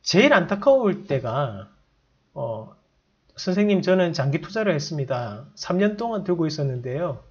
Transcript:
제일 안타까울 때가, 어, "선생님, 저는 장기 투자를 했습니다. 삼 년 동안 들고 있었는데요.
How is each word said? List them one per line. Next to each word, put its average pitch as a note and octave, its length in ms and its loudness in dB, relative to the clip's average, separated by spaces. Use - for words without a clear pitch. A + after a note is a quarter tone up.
제일 C4+ 320 4
안타까울 G3+ 720 2
때가, B2+ 640 -4
어, A2+ 420 -8
"선생님, G3 460 2
저는 F#3 320 2
장기 C#3 280 0
투자를 G#3 320 -2
했습니다. C3 720 -4
삼 - 220 -4
년 G#3 200 2
동안 A3+ 260 -4
들고 E3 240 0
있었는데요. C#3 840 -4